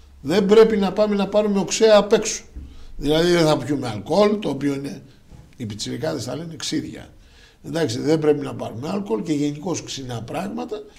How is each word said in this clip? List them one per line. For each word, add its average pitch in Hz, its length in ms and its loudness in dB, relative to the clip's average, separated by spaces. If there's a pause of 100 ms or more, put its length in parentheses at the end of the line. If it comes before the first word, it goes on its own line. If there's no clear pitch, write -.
(220)
δεν 180 240 2
πρέπει 220 320 8
να 196 160 0
πάμε 208 220 2
να 196 120 0
πάρουμε 208 320 2
οξέα 214 380 4
απ' 202 160 2
έξω. - 300 0 (540)
Δηλαδή 160 340 2
δεν 170 140 4
θα 151 120 4
πιούμε 127 300 -4
αλκοόλ, 190 520 2
το 170 100 -4
οποίο 139 240 -2
είναι, 139 280 -8 (560)
οι 127 80 -10
πιτσιρικάδες 123 600 -6
τα 127 100 -8
λένε 165 200 -10
ξύδια. - 580 -6 (520)
Εντάξει, 135 340 -2
δεν 147 200 2
πρέπει 147 260 2
να 127 100 -8
πάρουμε 123 340 -8
αλκοόλ 202 340 -4
και 165 100 -2
γενικώς 147 500 -4
ξινά 123 400 -10
πράγματα 190 580 -8 (180)